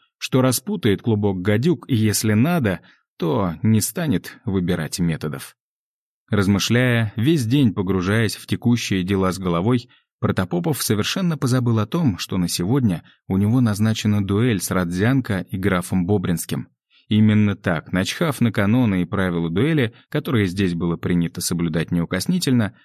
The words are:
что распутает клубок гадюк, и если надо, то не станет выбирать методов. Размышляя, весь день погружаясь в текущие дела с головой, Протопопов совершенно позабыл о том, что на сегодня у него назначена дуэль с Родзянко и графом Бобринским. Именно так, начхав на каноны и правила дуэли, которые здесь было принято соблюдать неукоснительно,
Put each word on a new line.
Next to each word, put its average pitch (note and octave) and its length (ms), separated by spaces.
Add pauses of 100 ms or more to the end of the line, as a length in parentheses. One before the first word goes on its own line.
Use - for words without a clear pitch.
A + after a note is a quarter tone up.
(180)
что - 220
распутает B2+ 640
клубок G2+ 380
гадюк, A#2+ 480
и C3 80
если G#2+ 380
надо, A#2+ 460 (360)
то A2+ 460
не A2 180
станет - 640
выбирать F2+ 560
методов. D#2+ 560 (720)
Размышляя, A2+ 880
весь C3 300
день B2 260
погружаясь G2 640
в - 100
текущие A2 560
дела F#2+ 300
с F#2 60
головой, F#2 500 (320)
Протопопов E3+ 640
совершенно D3 560
позабыл A#2+ 400
о G#2 80
том, C#3+ 320
что - 180
на F2+ 100
сегодня F#2+ 580 (220)
у F#2+ 120
него A2 240
назначена G#2+ 600
дуэль G2+ 380
с - 100
Родзянко F#2 800
и G2+ 60
графом F#2 480
Бобринским. F2+ 640 (400)
Именно G#2+ 480
так, E2 340
начхав A#2 520
на A#2 100
каноны G#2 500
и E2+ 40
правила F2 420
дуэли, A#2+ 460 (160)
которые C#3 360
здесь F2+ 280
было E2+ 220
принято F2 440
соблюдать E2+ 500
неукоснительно, G#2+ 840 (100)